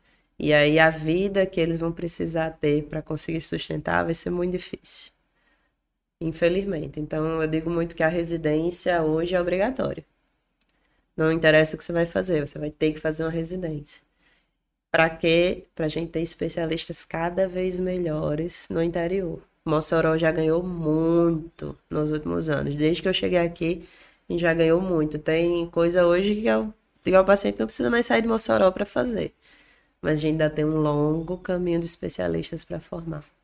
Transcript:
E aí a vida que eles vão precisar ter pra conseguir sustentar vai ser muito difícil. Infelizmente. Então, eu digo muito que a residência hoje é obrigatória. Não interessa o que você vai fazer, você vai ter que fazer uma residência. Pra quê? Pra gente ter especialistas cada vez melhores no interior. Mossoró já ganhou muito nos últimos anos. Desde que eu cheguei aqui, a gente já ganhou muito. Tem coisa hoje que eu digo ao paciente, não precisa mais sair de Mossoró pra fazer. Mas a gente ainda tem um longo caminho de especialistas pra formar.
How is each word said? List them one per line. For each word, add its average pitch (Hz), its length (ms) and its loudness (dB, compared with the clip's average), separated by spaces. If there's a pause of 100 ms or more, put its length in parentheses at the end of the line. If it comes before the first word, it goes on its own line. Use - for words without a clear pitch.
(380)
E 147 140 0
aí 151 260 6
a 160 120 8
vida 180 560 0
que 190 140 -4
eles 165 180 0
vão 165 140 -4
precisar 165 580 -4
ter 151 320 0
pra 147 180 -8
conseguir 160 400 -6
sustentar 160 640 -2
vai 170 80 -2
ser 170 180 -6
muito 175 220 -2
difícil. - 600 -10 (1080)
Infelizmente. 170 800 -2
Então, 156 420 -4
eu 160 60 0
digo 160 240 -2
muito 170 240 -2
que - 80 -4
a 160 60 4
residência 170 960 0
hoje 160 340 0
é 180 40 2
obrigatória. 175 640 -2 (1120)
Não 160 140 2
interessa 160 460 4
o - 20 -8
que - 60 -10
você - 80 -6
vai 170 140 2
fazer, 170 400 0
você - 120 -8
vai 151 120 -6
ter 156 220 0
que 151 60 -12
fazer 156 240 -2
uma 160 80 -2
residência. 165 720 -8 (880)
Pra 165 180 4
quê? 170 560 0 (100)
Pra 165 120 -4
gente 160 240 -6
ter 160 100 -4
especialistas 165 840 -4
cada 175 420 -2
vez 185 320 -4
melhores 165 880 -2
no 165 140 -2
interior. 170 580 -2 (240)
Mossoró 160 520 2
já 160 160 2
ganhou 160 300 0
muito 165 1160 0 (100)
nos 151 220 -2
últimos 160 400 -2
anos. 143 240 -2
Desde 156 260 0
que - 80 -2
eu 185 40 4
cheguei 180 260 0
aqui, 170 460 -2 (440)
a - 40 -8
gente 175 100 -2
já 170 100 4
ganhou 165 280 4
muito. 160 400 0
Tem 170 460 2
coisa 170 380 4
hoje 185 300 4
que 214 120 -2
eu 220 280 0 (300)
digo 185 120 6
ao 190 80 8
paciente, 202 360 4
não 220 60 0
precisa 240 220 0
mais 240 180 2
sair 226 160 2
de 226 60 -2
Mossoró 220 440 4
pra 202 120 -4
fazer. 220 480 -4 (680)
Mas 156 160 0
a 151 40 -4
gente 156 100 2
ainda 156 180 0
tem 151 140 -2
um 156 160 0
longo 151 580 0
caminho 180 400 -2
de 170 80 -2
especialistas 165 800 -4
pra - 160 -10
formar. 147 420 -10 (220)